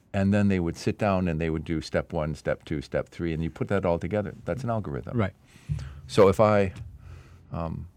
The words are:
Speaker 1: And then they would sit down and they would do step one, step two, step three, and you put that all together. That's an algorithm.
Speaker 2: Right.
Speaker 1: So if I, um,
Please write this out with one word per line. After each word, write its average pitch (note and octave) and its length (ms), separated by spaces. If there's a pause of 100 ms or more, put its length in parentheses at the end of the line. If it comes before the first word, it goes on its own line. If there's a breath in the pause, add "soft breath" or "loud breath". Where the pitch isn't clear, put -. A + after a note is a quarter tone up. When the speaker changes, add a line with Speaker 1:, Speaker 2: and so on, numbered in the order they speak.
(140 soft breath)
Speaker 1:
And G2 180
then G2+ 160
they G2 100
would E2+ 200
sit - 180
down F#2+ 320
and E2 100
they E2 120
would D#2+ 140
do D#2+ 180
step - 320
one, D#2 200
step - 300
two, D2+ 160
step C#2 300
three, E2 240
and D#2 80
you E2 80
put - 180
that G2 160
all E2+ 140
together. F#2 360 (120)
That's B2+ 180
an A#2+ 60
algorithm. F#2+ 480
Speaker 2:
Right. G2 160 (720 loud breath)
Speaker 1:
So G2 220
if G2 120
I, G#2 320 (800 loud breath)
um, E2 440